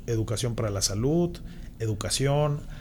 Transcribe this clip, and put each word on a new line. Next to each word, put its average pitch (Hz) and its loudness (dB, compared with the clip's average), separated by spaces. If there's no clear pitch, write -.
educación 113 0
para 110 0
la 98 -2
salud, 151 2
educación, 139 2